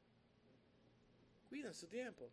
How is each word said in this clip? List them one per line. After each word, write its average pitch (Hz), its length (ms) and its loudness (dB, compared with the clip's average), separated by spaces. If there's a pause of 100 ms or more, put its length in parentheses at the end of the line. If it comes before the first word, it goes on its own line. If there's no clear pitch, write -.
(1500)
Cuiden 247 240 4
su - 140 0
tiempo, 226 460 6